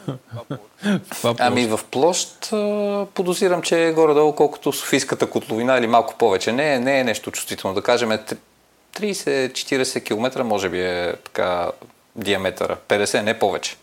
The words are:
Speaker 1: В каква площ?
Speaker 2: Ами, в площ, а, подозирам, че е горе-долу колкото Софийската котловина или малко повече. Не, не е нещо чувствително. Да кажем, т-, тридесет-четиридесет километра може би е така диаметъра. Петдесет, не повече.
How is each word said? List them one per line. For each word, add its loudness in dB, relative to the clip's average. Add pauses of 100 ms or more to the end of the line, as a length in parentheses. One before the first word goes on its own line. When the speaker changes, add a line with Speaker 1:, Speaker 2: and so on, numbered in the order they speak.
Speaker 1:
В -6 (100)
каква 0
площ? -6
Speaker 2:
Ами, 2
в 0 (120)
площ, -2
а, -2
подозирам, 2
че 2
е 2
горе-долу 6
колкото 2
Софийската 0
котловина 0
или 2
малко 4
повече. 2
Не, 0
не 2
е 2
нещо -4
чувствително. -6
Да -2
кажем, 2
т-, -4 (580)
тридесет-четиридесет -2
километра -2
може -2
би -4
е -2
така -2 (440)
диаметъра. -2
Петдесет, 0
не -2
повече. -2